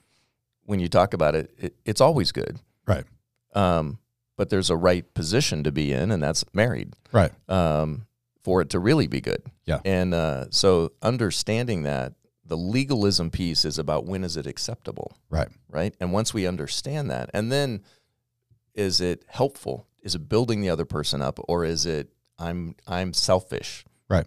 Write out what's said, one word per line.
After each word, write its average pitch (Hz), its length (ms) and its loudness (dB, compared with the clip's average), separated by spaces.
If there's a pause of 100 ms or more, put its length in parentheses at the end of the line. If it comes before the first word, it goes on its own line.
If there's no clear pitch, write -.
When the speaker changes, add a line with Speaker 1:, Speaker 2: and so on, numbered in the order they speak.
(680)
Speaker 1:
When 101 120 -2
you 87 100 0
talk 92 260 4
about 78 200 2
it, 80 240 -2
it, - 160 -8 (100)
it's 107 160 -2
always 135 300 4
good. - 300 -6 (260)
Speaker 2:
Right. 73 180 0 (520)
Speaker 1:
Um, 87 420 2 (380)
but 95 140 -2
there's 92 200 2
a 85 60 4
right 90 380 2
position 82 500 0
to 73 80 2
be 71 200 0
in, 85 200 0
and 85 100 0
that's 73 220 0 (100)
married. 95 400 0 (160)
Speaker 2:
Right. 92 220 4 (160)
Speaker 1:
Um, 78 580 0 (380)
for 92 160 2
it 78 100 -2
to 95 80 -2
really 120 300 2
be 67 120 -4
good. - 220 -4 (220)
Speaker 2:
Yeah. 76 200 -2
Speaker 1:
And, 92 300 2
uh, 78 360 -2
so 90 420 4 (100)
understanding 113 800 -2
that 69 320 -4 (320)
the 82 100 -4
legalism 101 720 0
piece 85 340 0
is 76 140 -2
about 76 280 -2
when 95 160 -4
is 82 140 -6
it 71 100 -6
acceptable. - 680 -10 (140)
Speaker 2:
Right. - 180 0 (220)
Speaker 1:
Right. 90 300 -4
And 90 120 -2
once 107 220 0
we 98 120 0
understand 92 640 -4
that, 62 240 -6
and 110 160 -2
then 135 320 -2 (920)
is 92 260 0
it 87 280 -2
helpful? - 580 -4 (160)
Is - 120 -6
it 78 140 -6
building 110 320 2
the 95 100 0
other 80 140 0
person 71 380 -2
up, 65 160 -2 (100)
or 85 160 0
is 82 220 -2
it 76 220 -4 (300)
I'm, 85 360 -8 (120)
I'm 90 260 -4
selfish? - 720 0 (240)
Speaker 2:
Right. 95 180 4